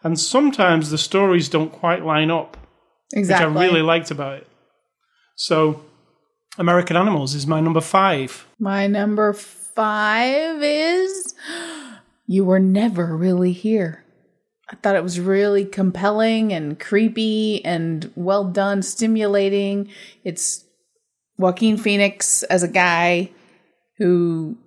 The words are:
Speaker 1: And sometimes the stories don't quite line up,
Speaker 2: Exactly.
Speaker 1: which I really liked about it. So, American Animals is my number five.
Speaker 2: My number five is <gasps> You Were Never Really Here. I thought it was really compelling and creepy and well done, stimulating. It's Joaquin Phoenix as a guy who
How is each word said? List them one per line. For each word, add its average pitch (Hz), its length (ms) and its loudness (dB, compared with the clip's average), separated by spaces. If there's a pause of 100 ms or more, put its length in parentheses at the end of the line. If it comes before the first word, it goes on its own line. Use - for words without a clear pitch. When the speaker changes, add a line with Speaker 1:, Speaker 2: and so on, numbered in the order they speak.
Speaker 1:
And 165 160 -2
sometimes 190 680 2
the 151 80 -2
stories 180 500 2
don't 156 240 -2
quite 175 320 -2
line 156 260 0
up, 160 260 -4 (560)
Speaker 2:
Exactly. 185 400 2
Speaker 1:
which 156 40 -2
I 180 100 0
really 165 160 4
liked 165 300 0
about 139 240 -8
it. - 100 -20 (880)
So, 156 480 0 (760)
American 175 380 2
Animals 156 380 0
is 139 120 -6
my 160 140 0
number 160 200 2
five. 160 680 0 (140)
Speaker 2:
My 196 260 -2
number 208 460 0
five 226 1300 -2
is 349 720 -2 (460)
<gasps> - 480 -20
You 190 160 2
Were 190 160 4
Never 190 560 2
Really 180 360 2
Here. 185 520 -4 (680)
I - 60 -18
thought 196 200 0
it 160 60 2
was 175 160 -4
really 196 460 2
compelling 208 880 0
and 156 260 -6
creepy 220 840 0
and 165 500 -4
well 196 300 0
done, 196 380 -2
stimulating. 202 1080 0 (340)
It's - 400 -6 (760)
Joaquin 185 400 2
Phoenix 202 680 0
as 180 200 2
a 170 40 -2
guy 175 640 0 (680)
who 175 680 0